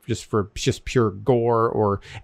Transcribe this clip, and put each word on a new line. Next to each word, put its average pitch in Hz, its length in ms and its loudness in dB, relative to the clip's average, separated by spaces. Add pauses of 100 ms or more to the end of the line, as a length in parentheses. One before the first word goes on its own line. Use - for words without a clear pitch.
just - 200 -6
for, 101 280 0
just - 300 -2
pure 113 280 2
gore 117 580 2
or, 101 300 0 (240)